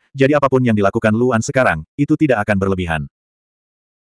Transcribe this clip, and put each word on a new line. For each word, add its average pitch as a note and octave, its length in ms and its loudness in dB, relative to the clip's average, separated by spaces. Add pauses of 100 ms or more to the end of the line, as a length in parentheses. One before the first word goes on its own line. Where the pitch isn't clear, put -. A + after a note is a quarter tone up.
(120)
jadi C#3 300 2
apapun C3 240 2
yang A2+ 80 2
dilakukan G#2+ 400 0
Luan A#2 260 0
sekarang, A2 540 -2
itu D3 240 -2
tidak B2+ 240 0
akan G2+ 160 -2
berlebihan. F#2 440 -2 (1200)